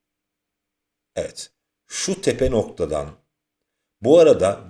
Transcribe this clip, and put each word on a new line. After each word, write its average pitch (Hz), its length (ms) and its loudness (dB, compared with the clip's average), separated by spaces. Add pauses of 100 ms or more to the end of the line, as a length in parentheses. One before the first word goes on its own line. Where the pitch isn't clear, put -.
(1160)
Evet, - 360 -10 (360)
şu - 340 -8
tepe 127 300 -2
noktadan, 78 560 -4 (920)
bu 143 180 6
arada 110 400 4 (100)